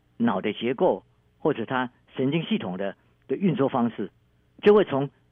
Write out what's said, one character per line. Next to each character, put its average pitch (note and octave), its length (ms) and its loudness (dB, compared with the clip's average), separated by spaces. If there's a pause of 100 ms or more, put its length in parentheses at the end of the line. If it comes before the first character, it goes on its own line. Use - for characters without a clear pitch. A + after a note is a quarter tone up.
(180)
脑 G#2+ 240 0
的 G#2+ 100 -2
结 A#2 220 -4
构 C3 300 0 (340)
或 D3 180 0
者 A2+ 100 -6
它 B2+ 240 -2 (260)
神 C3+ 160 -2
经 D#3+ 120 0
系 G3+ 160 -2
统 F#2 180 -8
的， G2 180 -6 (320)
的 C3+ 80 -4
运 E3 200 0
作 C3 120 2
方 A#2+ 220 0
式， G#2 220 -10 (500)
就 G#3 140 8
会 G3+ 100 6
从 C#3 240 -4 (220)